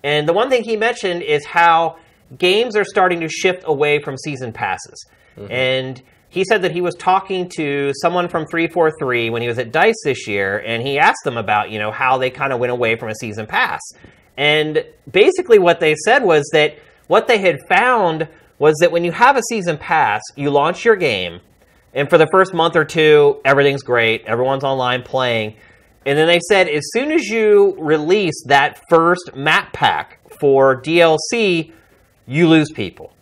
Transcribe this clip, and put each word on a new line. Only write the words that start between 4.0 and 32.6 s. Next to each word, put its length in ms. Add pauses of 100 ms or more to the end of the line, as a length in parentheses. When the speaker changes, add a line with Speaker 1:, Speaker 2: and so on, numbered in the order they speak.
Speaker 1:
from 160
season 380
passes. 500 (340)
Speaker 2:
Mm-hmm. 140
Speaker 1:
And 500 (280)
he 140
said 160
that 120
he 100
was 120
talking 640
to 340 (120)
someone 260
from 180
three 220
four 300
three 320
when 100
he 80
was 100
at 140
dice 320
this 240
year, 360
and 220
he 120
asked 260
them 140
about, 320
you 80
know, 120
how 280
they 100
kinda 280
went 140
away 260
from 120
a 60
season 320
pass. 340 (560)
And 480 (260)
basically 480
what 220
they 140 (100)
said 180
was 300
that 240 (300)
what 220
they 100
had 180 (120)
found 600 (300)
was 220
that 120
when 120
you 80
have 240
a 120
season 300
pass, 420 (160)
you 140
launch 340
your 120
game, 440 (540)
and 160
for 80
the 120
first 220
month 240
or 80
two, 600
everything's 380
great, 440
everyone's 380
online 380
playing, 520 (500)
and 140
then 80
they 220
said 200
as 240
soon 180
as 180
you 500
release 680
that 320 (120)
first 440
map 380
pack 460 (200)
for 360
D 260
L 160 (140)
C, 420 (540)
you 220
lose 220